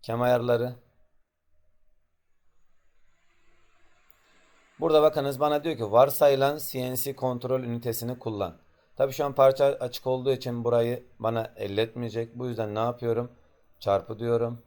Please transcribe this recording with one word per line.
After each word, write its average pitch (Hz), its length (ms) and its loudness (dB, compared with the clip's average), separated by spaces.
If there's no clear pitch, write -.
cam 117 200 -4
ayarları. 123 540 2
Burada 156 220 6
bakınız 143 380 2
bana 147 240 0
diyor 156 140 -4
ki 110 140 -4
varsayılan 139 720 4
C 127 300 -6
N 127 40 -6
C 135 200 -6
kontrol 127 480 -4
ünitesini 120 560 -6
kullan. 101 380 -6
Tabii 135 180 0
şu 147 120 -2
an 139 80 -4
parça 135 320 6
açık 131 420 -2
olduğu 131 240 0
için 123 320 -4
burayı 120 400 2
bana 113 360 -4
elletmeyecek. 113 840 -4
Bu 127 80 -6
yüzden 110 280 -6
ne 110 40 -2
yapıyorum? 120 520 -2
Çarpı 101 400 -2
diyorum. 117 480 -2